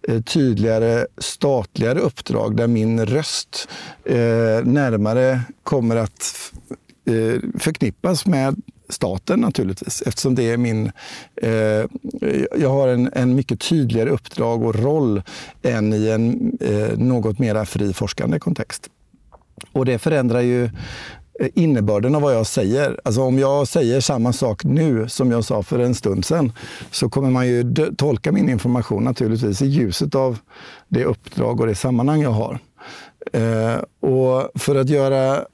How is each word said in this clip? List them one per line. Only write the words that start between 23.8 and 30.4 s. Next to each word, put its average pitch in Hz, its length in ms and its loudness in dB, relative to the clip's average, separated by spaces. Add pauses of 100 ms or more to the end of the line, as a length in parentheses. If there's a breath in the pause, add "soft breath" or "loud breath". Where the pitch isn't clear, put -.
samma 123 320 0
sak 117 320 -2
nu 135 440 2
som 127 220 0
jag 117 140 2
sa 104 180 -2
för - 160 -2
en 123 160 2
stund 98 300 -2
sedan, 151 280 0 (380 loud breath)
så - 180 -2
kommer 135 220 2
man 127 180 2
ju 120 140 2
dö-, 123 340 0
tolka - 360 0
min - 160 2
information 120 560 0
naturligtvis 113 580 0
i 135 40 2
ljuset 139 480 0
av 131 240 0 (500 loud breath)